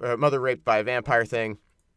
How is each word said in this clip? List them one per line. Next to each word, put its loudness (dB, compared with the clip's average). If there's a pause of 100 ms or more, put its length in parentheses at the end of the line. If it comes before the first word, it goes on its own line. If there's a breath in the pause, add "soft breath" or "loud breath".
uh, -2
mother 2
raped -2
by 2
a 0
vampire 0
thing. -4 (380)